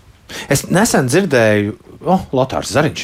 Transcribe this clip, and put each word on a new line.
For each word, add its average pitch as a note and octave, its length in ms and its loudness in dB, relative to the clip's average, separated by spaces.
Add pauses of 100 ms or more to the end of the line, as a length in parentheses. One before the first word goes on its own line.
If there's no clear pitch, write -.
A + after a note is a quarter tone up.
(460)
Es - 240 0
nesen E3 400 2
dzirdēju, A2+ 640 2 (320)
o, F#3 140 2 (100)
Lotārs C3 420 -2
Zariņš C3 320 0